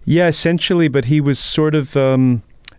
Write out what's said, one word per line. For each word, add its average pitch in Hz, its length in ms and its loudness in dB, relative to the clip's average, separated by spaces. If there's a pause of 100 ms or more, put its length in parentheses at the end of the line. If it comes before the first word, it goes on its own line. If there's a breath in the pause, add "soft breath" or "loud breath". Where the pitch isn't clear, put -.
Yeah, 170 240 2
essentially, 170 600 0
but 127 180 -2
he 151 140 2
was 139 180 0
sort 156 360 -2
of, 147 220 -2
um, 131 460 2 (360)